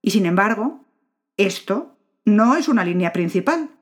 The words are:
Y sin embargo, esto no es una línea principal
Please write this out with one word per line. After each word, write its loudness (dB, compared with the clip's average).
Y -2
sin 2
embargo, -2
esto -4
no 4
es -2
una 2
línea -2
principal -2